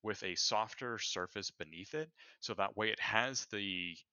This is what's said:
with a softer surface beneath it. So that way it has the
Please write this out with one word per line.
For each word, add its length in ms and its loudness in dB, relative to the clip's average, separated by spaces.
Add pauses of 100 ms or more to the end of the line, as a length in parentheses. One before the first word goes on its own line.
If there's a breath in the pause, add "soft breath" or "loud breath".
with 200 -2
a 120 -2
softer 640 0
surface 540 -2
beneath 420 -10
it. 160 -4 (300 loud breath)
So 140 -4
that 220 2
way 140 4
it 100 0
has 460 4
the 500 -2 (160)